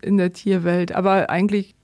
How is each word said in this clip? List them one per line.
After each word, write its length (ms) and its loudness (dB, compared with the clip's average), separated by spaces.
in 160 0
der 160 2
Tierwelt, 640 -2
aber 340 2
eigentlich 560 -2